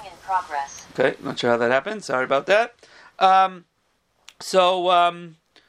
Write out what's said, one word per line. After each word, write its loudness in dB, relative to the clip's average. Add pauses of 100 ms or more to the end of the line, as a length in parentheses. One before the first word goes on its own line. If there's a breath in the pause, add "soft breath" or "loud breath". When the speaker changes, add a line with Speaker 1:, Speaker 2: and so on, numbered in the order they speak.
Speaker 1:
in -20 (100)
progress. -6 (100)
Speaker 2:
Okay, 0
not -10
sure 0
how 4
that 0
happened. -4
Sorry -4
about -2
that. 0 (420 loud breath)
Um, 2 (760)
so, 2
um, 0 (340 soft breath)